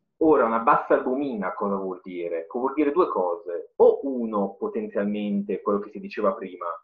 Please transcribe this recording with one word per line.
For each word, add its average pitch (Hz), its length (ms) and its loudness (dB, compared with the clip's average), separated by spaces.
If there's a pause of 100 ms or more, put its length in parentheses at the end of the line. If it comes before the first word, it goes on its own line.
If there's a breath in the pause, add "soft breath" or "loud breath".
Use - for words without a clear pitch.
(220)
Ora, 139 240 6
una 113 140 2
bassa 147 340 4
albumina 127 580 -2
cosa 101 240 -2
vuol 92 260 -6
dire? 85 480 -6
Vuol 127 220 -2
dire 147 200 2
due 170 160 2
cose. 87 680 -4
O - 280 6
uno, 123 500 -2
potenzialmente, 104 1080 -4
quello 101 200 0
che 104 100 -12
si 101 100 -14
diceva 98 340 -2
prima, 90 320 -10 (180)